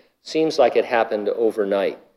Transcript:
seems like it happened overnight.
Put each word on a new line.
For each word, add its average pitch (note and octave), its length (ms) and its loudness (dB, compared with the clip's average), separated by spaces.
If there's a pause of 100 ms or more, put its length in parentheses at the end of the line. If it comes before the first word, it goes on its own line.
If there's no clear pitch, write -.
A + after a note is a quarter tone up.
(220)
seems D#3+ 360 -2
like A#2+ 180 4
it A2 80 2
happened A2 460 -2
overnight. G2+ 680 -2 (180)